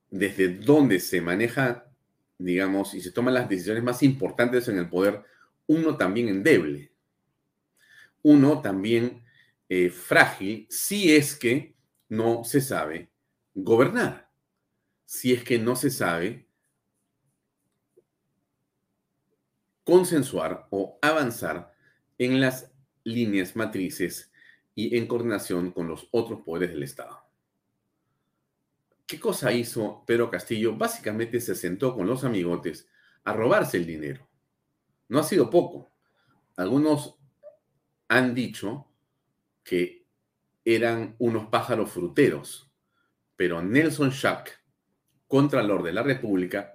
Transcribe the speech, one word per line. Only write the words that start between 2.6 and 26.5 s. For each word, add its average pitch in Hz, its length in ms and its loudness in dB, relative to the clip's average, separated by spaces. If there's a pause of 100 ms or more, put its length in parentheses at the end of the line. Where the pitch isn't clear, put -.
y 95 80 -10
se 90 100 -12
toman 123 220 0
las 123 160 -2
decisiones 101 340 -2
más 123 200 -2
importantes 123 640 2
en 107 100 -2
el 87 120 -2
poder, 98 340 0 (440)
uno 160 300 2
también 107 320 0
endeble, 95 600 0 (1300)
uno 147 400 8
también... 113 600 -2 (460)
Eh, 90 200 2
frágil, 110 800 0
si 196 460 2
es 143 200 4
que 123 400 -2 (320)
no 117 360 -2
se - 160 0
sabe 82 520 -4 (420)
gobernar, 127 760 2 (760)
si - 280 -2
es 120 100 0
que 120 160 0
no 117 160 0
se 135 160 -2
sabe 87 560 -4 (3250)
consensuar 147 880 2
o 98 300 -4
avanzar 123 720 -2 (440)
en 131 240 2
las 131 300 -2 (320)
líneas 107 520 -2
matrices 95 760 -6 (440)
y 110 220 -2
en 113 100 -2
coordinación 104 640 -4
con 85 160 -8
los 80 240 -12
otros 113 300 -4
poderes 87 300 -4